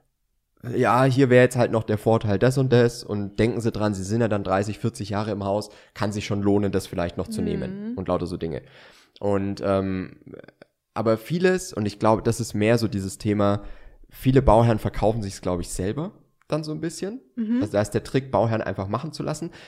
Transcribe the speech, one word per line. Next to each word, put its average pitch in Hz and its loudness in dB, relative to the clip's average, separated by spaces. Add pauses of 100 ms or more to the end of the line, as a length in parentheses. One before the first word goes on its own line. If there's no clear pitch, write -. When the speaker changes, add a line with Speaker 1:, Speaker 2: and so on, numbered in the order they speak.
(760)
Speaker 1:
ja, 120 4
hier 135 4
wäre 123 8
jetzt 127 2
halt 117 4
noch 110 0
der 107 0
Vorteil 110 2
das 131 4
und 131 2
das 120 4
und 101 -6
denken 110 2
Sie 110 0
dran, 104 -2
Sie 95 -6
sind 110 -2
ja 113 2
dann 104 -2
dreißig, 98 -2
vierzig 107 -6
Jahre 107 -4
im 98 -4
Haus, 101 -2 (240)
kann 104 -4
sich 101 -6
schon 101 -2
lohnen, 101 2
das 95 -2
vielleicht 90 -4
noch 87 -4
zu 220 -6
Speaker 2:
Mhm. 87 -4
Speaker 1:
nehmen 202 -6
und 90 -8
lauter 87 -2
so 85 -6
Dinge. 82 -8 (580)
Und, 98 -2
ähm, 95 -2 (760)
aber 110 0
vieles, 180 0
und 107 -2
ich - -6
glaube, 110 4
das 113 0
ist 110 -6
mehr 107 4
so 117 0
dieses 95 -6
Thema, 101 0 (460)
viele 135 2
Bauherren 117 6
verkaufen 107 0
sich's, 98 -8
glaub 90 -2
ich, 87 -8
selber 143 -6 (340)
dann 156 -4
so 156 -8
ein 156 -8
bisschen. 185 -8 (140)
Speaker 2:
Mhm. 233 -2
Speaker 1:
Also - -4
da - 2
ist - -4
der - -2
Trick, 135 -4
Bauherren 110 2
einfach 95 -6
machen 131 -6
zu - -10
lassen, 156 -8 (160)